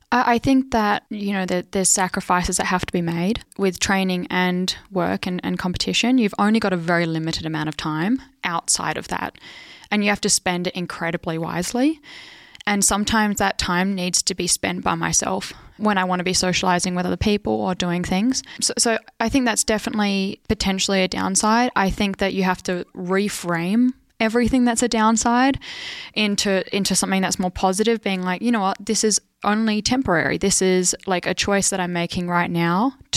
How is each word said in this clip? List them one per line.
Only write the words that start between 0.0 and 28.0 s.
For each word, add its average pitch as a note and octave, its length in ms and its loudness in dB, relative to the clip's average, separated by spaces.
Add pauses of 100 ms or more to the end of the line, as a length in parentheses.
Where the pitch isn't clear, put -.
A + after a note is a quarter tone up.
I, A#3+ 240 2
I A#3 40 2
think C4 340 2
that, G#3 360 0
you G3+ 240 -4
know, F#3+ 140 -2
that F3+ 240 -2
there's F#3+ 180 0
sacrifices F#3 680 0
that F#3+ 100 -2
have F3+ 200 0
to - 60 -8
be F3 100 0
made E3+ 420 -2 (120)
with F#3+ 220 -2
training F#3 500 0
and F3+ 460 0 (160)
work F#3 380 -2
and, F3+ 160 -4
and F3+ 160 -4
competition. F#3+ 580 0
You've G#3+ 200 2
only G#3+ 200 4
got G#3 140 0
a F#3 40 2 (160)
very E3+ 140 2
limited D#3+ 400 -4
amount D#3 220 -4
of D#3 80 -6
time E3 440 -2 (220)
outside E3+ 540 -2
of - 120 -8
that, - 300 -6 (520)
and G#3 120 2
you G#3 80 2
have G3+ 120 -2
to G#3+ 80 0
spend F3+ 360 -2
it - 80 -4
incredibly E3+ 640 -4
wisely. F3+ 600 -2 (640)
And G3+ 200 0
sometimes G#3 540 2
that G3 200 0
time F#3 380 0
needs F3+ 260 -2
to - 140 -2
be F3 100 -2
spent F3+ 380 -2
by F3+ 100 0
myself E3 580 -2 (260)
when G#3 200 0
I F#3 60 2
wanna F3+ 180 0
be F3+ 100 0
socializing F3+ 600 0
with F3+ 120 -2
other F3+ 100 -2
people G#3 380 0
or G3 200 0
doing F3+ 300 -2
things. G#3 400 0 (160)
So, - 180 -2
so A3 200 2 (200)
I A3+ 100 0
think B3+ 180 2
that's G#3+ 180 0
definitely G3+ 800 0
potentially G3 560 0
a F#3 60 2
downside. G#3+ 640 2
I G3 160 2
think G3 280 -2
that F#3+ 160 0
you F#3+ 100 0
have F#3 200 0
to F3+ 200 -4 (100)
reframe F#3+ 1000 0 (260)
everything A#3 440 2
that's A#3+ 200 2
a A#3+ 40 2
downside A#3 680 4 (560)
into, G3+ 500 0 (120)
into G3 180 0
something F#3+ 260 2
that's F#3 200 0
more F#3 100 -2
positive, G#3+ 520 0